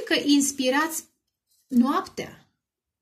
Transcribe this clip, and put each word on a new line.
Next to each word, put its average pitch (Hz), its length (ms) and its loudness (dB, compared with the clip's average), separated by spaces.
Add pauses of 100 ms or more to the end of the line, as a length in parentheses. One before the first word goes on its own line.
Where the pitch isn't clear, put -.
că 339 100 -2 (100)
inspirați 285 800 0 (600)
noaptea. - 840 -2 (500)